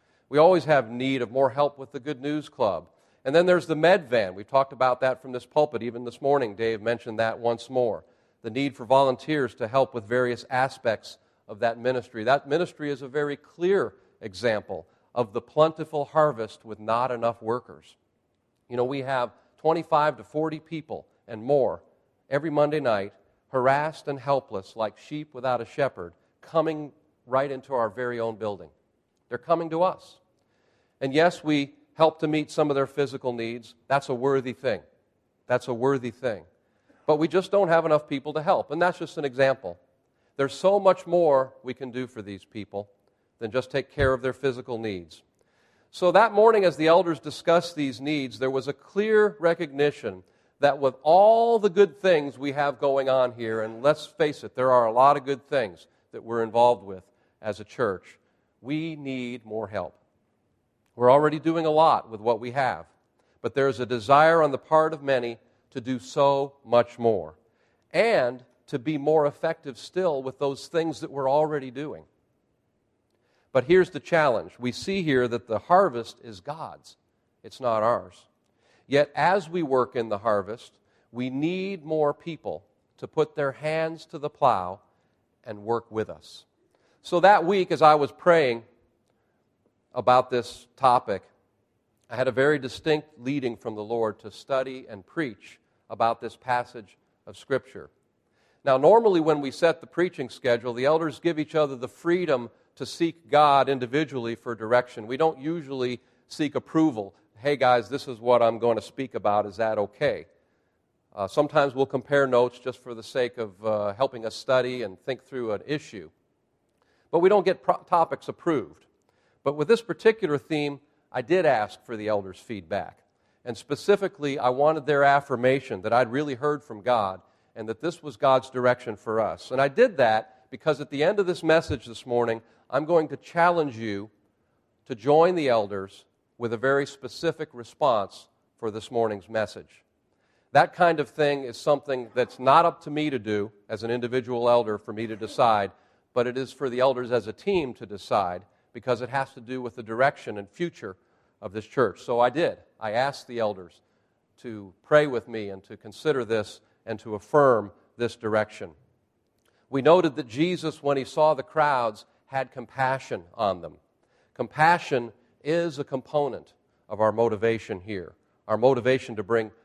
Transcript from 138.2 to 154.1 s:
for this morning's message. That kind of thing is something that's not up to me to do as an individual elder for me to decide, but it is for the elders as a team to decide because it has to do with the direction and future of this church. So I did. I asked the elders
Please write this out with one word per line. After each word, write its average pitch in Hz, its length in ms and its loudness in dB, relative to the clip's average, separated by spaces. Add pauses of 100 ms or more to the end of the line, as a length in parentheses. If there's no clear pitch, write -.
for 113 120 -6
this 104 200 -12
morning's 110 400 -2
message. 104 540 -8 (680)
That 156 220 4
kind 170 260 2
of 131 80 -2
thing 143 360 -2
is 120 120 -12
something 135 580 -2
that's 120 240 -2
not 139 280 6
up 165 160 -2
to 156 80 -14
me 151 200 -2
to 135 80 -4
do 104 320 -4 (180)
as 110 140 -8
an 113 80 -6
individual 120 580 -2
elder 110 300 2
for 117 140 -14
me 110 140 -8
to 110 100 -10
decide, 107 560 0 (400)
but 123 140 0
it 123 100 -6
is 131 160 -8
for 139 160 -6
the 123 120 -4
elders 123 320 2
as 113 140 0
a 110 60 -10
team 160 420 -2
to 113 120 -18
decide 95 580 -4 (280)
because 120 280 -4
it 123 80 -8
has 135 240 -6
to 131 80 -20
do 127 200 -10
with 120 140 -10
the 123 80 -14
direction 113 560 -2
and 101 100 -12
future 120 480 -10 (460)
of 101 100 -12
this 104 140 -10
church. 113 360 0
So 120 180 -2
I 123 100 4
did. 127 280 -2 (200)
I 110 140 -8
asked 135 340 -2
the 117 140 -8
elders 95 420 -6 (560)